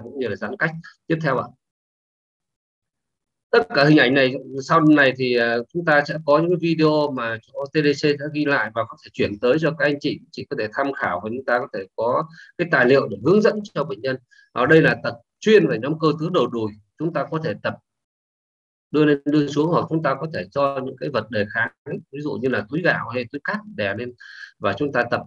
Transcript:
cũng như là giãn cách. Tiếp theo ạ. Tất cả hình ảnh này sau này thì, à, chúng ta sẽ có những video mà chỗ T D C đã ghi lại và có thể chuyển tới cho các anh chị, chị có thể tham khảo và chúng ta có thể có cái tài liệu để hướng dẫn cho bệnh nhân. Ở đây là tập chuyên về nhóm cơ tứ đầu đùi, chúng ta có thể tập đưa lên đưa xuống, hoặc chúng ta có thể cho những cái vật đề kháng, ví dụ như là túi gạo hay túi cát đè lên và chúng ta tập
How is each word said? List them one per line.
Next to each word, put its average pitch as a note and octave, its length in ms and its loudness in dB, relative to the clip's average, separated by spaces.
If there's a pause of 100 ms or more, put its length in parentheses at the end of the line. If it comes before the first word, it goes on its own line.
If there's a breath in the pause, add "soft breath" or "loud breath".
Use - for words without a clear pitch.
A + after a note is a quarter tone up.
cũng C3 160 -12
như B2 80 -4
là G2+ 80 -6
giãn G#2 220 -8
cách. D#3+ 140 -2 (360 loud breath)
Tiếp D#3+ 140 -2
theo C3+ 160 0
ạ. - 100 -6 (2000)
Tất A#3 180 4
cả C#3+ 160 2
hình D3+ 120 8
ảnh C3 160 4
này C3+ 220 4 (280)
sau E3 180 2
này D3 360 6
thì, B2 180 0
à, A#2 220 2 (160)
chúng E3+ 120 -4
ta D3 220 4
sẽ - 180 -6
có D3 140 6
những E3+ 220 0
video D3+ 500 2
mà A#2 300 -4
chỗ - 320 -10
T - 20 -4
D D#3 120 2 (140)
C D3 180 2
đã C#3+ 140 -10
ghi D3 120 -2
lại A#2 300 0
và A2+ 80 -2
có - 200 -14
thể A2 100 -20
chuyển G#2 260 -2
tới B2+ 200 2
cho D#3 200 0
các C#3 60 0
anh C#3+ 140 0
chị, B2+ 200 -4 (120)
chị - 180 -12
có - 100 -8
thể G#2+ 140 -4
tham C#3 200 -2
khảo F#2 300 -4
và A2 60 -8
chúng B2 160 -8
ta B2 140 0
có C#3 140 -6
thể G2 120 -8 (100)
có B2 280 -2 (340 loud breath)
cái E3+ 140 -4
tài C3 140 4
liệu C3+ 220 4
để G2 180 -8
hướng G#3 160 4
dẫn G#3+ 180 2 (140)
cho D3 100 -2
bệnh A#2 180 -10
nhân. C3 140 -4 (360 soft breath)
Ở B2 140 -2
đây D#3+ 160 6
là B2 220 4
tập A#2+ 140 -6 (220)
chuyên G#3 280 6
về A#2 120 -2
nhóm D3+ 200 -4
cơ D#3+ 80 2 (120)
tứ E3 140 -4
đầu B2+ 140 2
đùi, A2+ 240 -6 (260)
chúng D#3+ 160 -6
ta C3+ 180 -4
có D#3+ 120 -4
thể G#2+ 100 -4 (100)
tập G#2+ 120 -6 (1160)
đưa D3+ 120 4
lên D3 200 2
đưa D3 220 2
xuống, D3 200 0
hoặc B2+ 220 0
chúng D#3+ 140 -2
ta C3+ 160 0
có D#3+ 140 -8
thể F#2 180 -8
cho C#3 340 -2
những C3 120 -10
cái D3 120 -8
vật A2 200 -4
đề G#2+ 200 -2
kháng, A#2 500 -6 (120)
ví C#3+ 100 -10
dụ D3 100 -6
như A2+ 180 -4
là G#2+ 200 -4
túi D#3 120 -4
gạo A2 280 -2
hay B2 220 -6
túi C#3+ 120 -10
cát G#3 140 -6 (180)
đè G2+ 220 -2
lên B2 160 -10 (460 loud breath)
và G2 140 -2
chúng C#3+ 180 -4
ta A#2+ 200 2
tập A2 160 -2